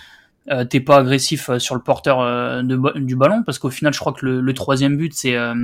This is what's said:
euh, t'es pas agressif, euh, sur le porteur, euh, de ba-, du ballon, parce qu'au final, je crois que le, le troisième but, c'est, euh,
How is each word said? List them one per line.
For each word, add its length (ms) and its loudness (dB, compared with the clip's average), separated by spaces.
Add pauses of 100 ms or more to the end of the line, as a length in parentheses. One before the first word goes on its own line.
(520)
euh, 140 0
t'es 140 0
pas 180 6
agressif, 520 2
euh, 80 0
sur 160 -4
le 80 -4
porteur, 380 0
euh, 420 -2
de 140 0
ba-, 200 0
du 200 -4
ballon, 260 4
parce 160 -4
qu'au 140 -4
final, 220 -2
je 60 -6
crois 140 -4
que 100 -10
le, 160 0
le 140 0
troisième 440 0
but, 180 -4
c'est, 200 0
euh, 280 -2